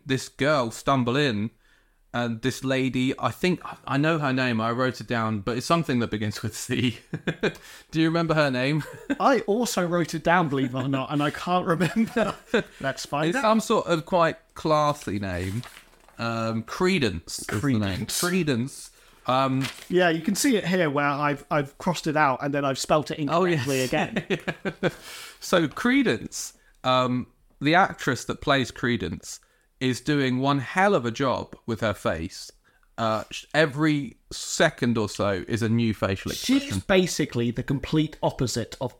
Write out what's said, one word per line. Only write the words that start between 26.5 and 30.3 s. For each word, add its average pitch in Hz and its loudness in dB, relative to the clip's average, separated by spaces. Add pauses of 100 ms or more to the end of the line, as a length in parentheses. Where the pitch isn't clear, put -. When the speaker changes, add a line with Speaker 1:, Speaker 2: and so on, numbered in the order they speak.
Speaker 1:
um, 127 2 (340)
the 151 4
actress 165 2
that - -6
plays 139 2
Credence, - -4 (400)
is 127 -2
doing 135 0